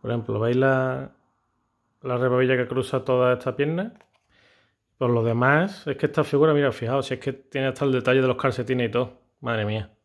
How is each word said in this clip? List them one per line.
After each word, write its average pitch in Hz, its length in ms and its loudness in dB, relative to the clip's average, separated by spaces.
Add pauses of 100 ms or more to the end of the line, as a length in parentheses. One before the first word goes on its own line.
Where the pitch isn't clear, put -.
Por 117 100 -8
ejemplo, 113 300 -4
¿veis 117 160 0
la, 131 560 0 (880)
la 127 160 -4
rebabilla 127 400 2
que 123 100 0
cruza 127 380 -4
toda 127 300 2
esta 131 200 -6
pierna? 165 400 -4 (1040)
Por 123 120 0
lo 117 120 2
demás, 135 640 2
es 139 100 -4
que 160 100 -2
esta 147 180 0
figura, 151 280 4
mira, 143 200 2
fijaos, 127 340 -2
si 131 80 -4
es 123 60 -12
que 139 120 -6
tiene 135 360 -4
hasta 131 160 -4
el 139 80 2
detalle 127 280 4
de 131 60 2
los 127 100 2
calcetines 123 520 -2
y - 20 -4
todo. 117 300 -4 (200)
Madre 113 240 -2
mía. 104 400 -6